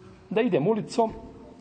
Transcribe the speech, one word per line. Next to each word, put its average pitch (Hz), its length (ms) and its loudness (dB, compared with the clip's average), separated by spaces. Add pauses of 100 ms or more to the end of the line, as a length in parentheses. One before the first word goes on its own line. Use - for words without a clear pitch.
(300)
da 196 100 0
idem 175 260 2
ulicom 220 460 0 (480)